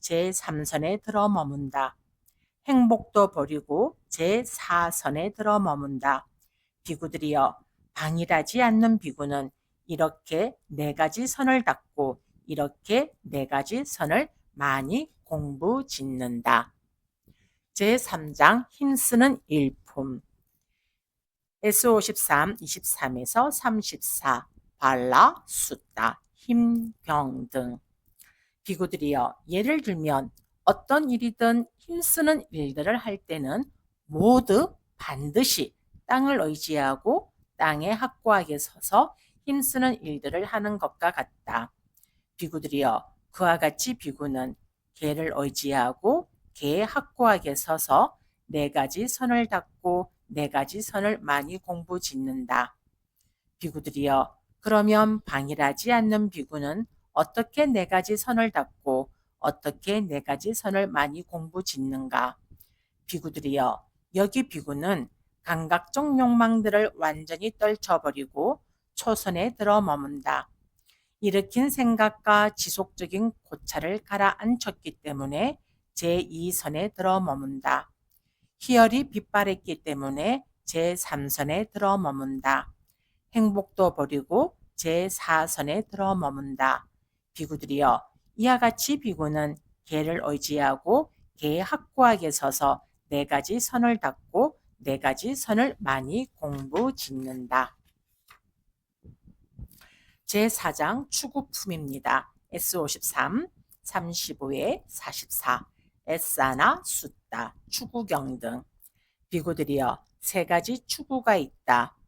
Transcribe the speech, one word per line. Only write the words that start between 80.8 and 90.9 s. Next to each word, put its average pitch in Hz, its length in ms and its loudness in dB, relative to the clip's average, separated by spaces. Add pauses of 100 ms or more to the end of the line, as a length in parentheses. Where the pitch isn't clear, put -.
선에 151 440 -2
들어 202 240 2
머문다. 135 760 -2 (600)
행복도 202 600 2
버리고 147 640 0 (200)
제사 165 680 0
선에 160 360 -2
들어 196 320 -2
머문다. 139 720 -2 (460)
비구들이여, 143 680 0 (340)
이와 247 220 4
같이 240 400 0
비구는 151 580 -2 (280)
개를 156 400 -2
의지하고 147 880 0 (240)